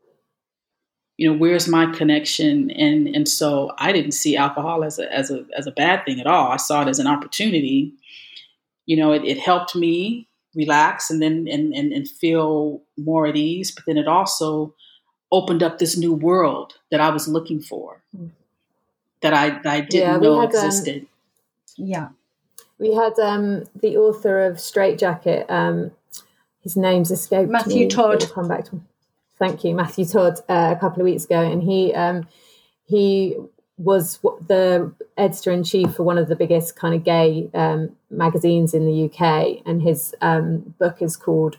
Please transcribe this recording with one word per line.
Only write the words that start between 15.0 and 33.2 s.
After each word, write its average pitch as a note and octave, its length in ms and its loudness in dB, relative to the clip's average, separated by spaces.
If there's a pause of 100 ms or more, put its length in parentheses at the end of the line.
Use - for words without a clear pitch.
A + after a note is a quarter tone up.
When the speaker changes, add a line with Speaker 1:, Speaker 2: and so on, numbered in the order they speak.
Speaker 1:
opened F#3 300 2
up E3 160 0
this E3+ 200 -2
new E3+ 160 0
world D#3+ 600 0 (160)
that D3+ 100 2
I D#3 100 4
was D3+ 180 -4
looking D#3+ 320 -4
for, - 400 -14 (160)
Speaker 2:
Mm. E3+ 140 -16 (920)
Speaker 1:
that F3 140 -2
I, D3 160 0
that - 160 -10
I D3 140 -4
didn't F3+ 280 0
Speaker 2:
Yeah, E3+ 80 0
we D#3+ 100 4
Speaker 1:
know D3+ 140 4
Speaker 2:
had, A#3 140 0
um, G#3 100 0
Speaker 1:
existed. C#3+ 420 -6 (680)
Speaker 3:
Yeah. F#3+ 320 -8 (680)
Speaker 2:
we G#3+ 160 0
had, A3 240 0
um, G#3 460 0 (100)
the - 220 -2
author G#3 500 2
of F3 140 -4
Strait - 380 0
Jacket, E3+ 520 -2
um, E3+ 400 -2 (720)
his F3 140 -10
name's F#3 340 2
escaped F#3 400 0
Speaker 3:
Matthew A3+ 340 2
Speaker 2:
me. - 40 2
Speaker 3:
Todd. G#3+ 340 2
Speaker 2:
It'll - 120 -4
come F3 140 -4
back E3 180 -4
to - 100 -12
me. E3 60 -12 (560)
Thank F#3 260 -2
you, E3+ 100 0
Matthew F3+ 300 -2
Todd, F3+ 340 2 (100)
uh, E3+ 280 2
a E3+ 40 -12
couple F3+ 220 -2
of - 20 2
weeks F3+ 200 0
ago, E3+ 160 2
and E3 220 0
he, F#3+ 320 2
um, F3 320 -2 (580)
he G3 520 2 (400)